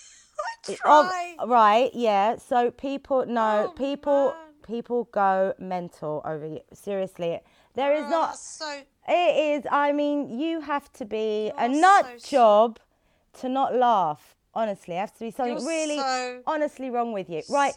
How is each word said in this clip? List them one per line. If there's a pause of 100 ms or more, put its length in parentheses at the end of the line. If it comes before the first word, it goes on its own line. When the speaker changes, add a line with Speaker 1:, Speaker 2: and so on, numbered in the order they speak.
(680)
Speaker 1:
It,
Speaker 2:
try.
Speaker 1:
oh,
right,
yeah.
So
people,
no,
Speaker 2:
Oh,
Speaker 1:
people,
Speaker 2:
man. (260)
Speaker 1:
people
go
mental
over
you. (140)
Seriously, (340)
there
is
Speaker 2:
Oh,
Speaker 1:
not
Speaker 2:
that's
so (260)
Speaker 1:
It (300)
is.
I
mean,
you
have
to
be
a
Speaker 2:
You're
Speaker 1:
nut
Speaker 2:
so
sweet.
Speaker 1:
job (600)
to
not
laugh. (180)
Honestly,
there
has
to
be
something
Speaker 2:
You're
Speaker 1:
really
Speaker 2:
so
Speaker 1:
honestly
wrong
with
you.
Speaker 2:
s-
Speaker 1:
Right.